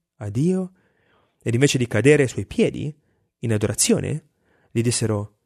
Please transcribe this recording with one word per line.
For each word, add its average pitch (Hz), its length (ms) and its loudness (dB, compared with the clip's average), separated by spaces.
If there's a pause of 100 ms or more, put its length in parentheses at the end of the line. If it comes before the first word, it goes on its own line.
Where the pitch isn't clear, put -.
(200)
a 104 100 -10
Dio. 180 420 -2 (720)
Ed 117 100 -2
invece 135 240 2
di 123 100 -2
cadere 139 360 4
ai 120 60 0
suoi 101 160 -8
piedi 151 500 -4 (440)
in 113 140 -2
adorazione, 107 760 -2 (420)
gli 117 100 0
dissero: 110 640 -2